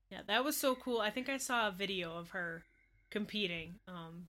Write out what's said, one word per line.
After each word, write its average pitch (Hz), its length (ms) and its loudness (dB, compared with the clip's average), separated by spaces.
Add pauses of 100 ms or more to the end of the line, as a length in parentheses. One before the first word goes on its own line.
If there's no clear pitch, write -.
(120)
Yeah, 185 160 -8
that 226 180 4
was 302 100 2
so 262 200 4
cool. 247 260 0
I 208 80 4
think 254 180 -4
I 269 100 0
saw 240 300 2
a 202 40 2
video 180 440 -2
of 170 140 -8
her 170 360 -4 (440)
competing. 185 800 -2
Um, 170 420 -10